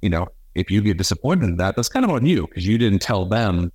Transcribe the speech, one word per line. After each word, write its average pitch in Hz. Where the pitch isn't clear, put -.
you 107
know, 85
if 90
you 101
get 101
disappointed 131
in 87
that, 92
that's 120
kind 262
of 208
on 127
you 147
'cause -
you 110
didn't 107
tell 95
them 92